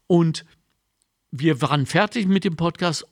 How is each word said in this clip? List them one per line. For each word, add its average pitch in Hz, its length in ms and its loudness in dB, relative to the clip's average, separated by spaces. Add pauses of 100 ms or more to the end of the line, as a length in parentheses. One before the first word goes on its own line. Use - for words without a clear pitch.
Und 170 380 2 (880)
wir 143 300 -2
waren 143 240 0
fertig 208 400 0
mit 190 160 2
dem 175 140 -4
Podcast 170 560 -4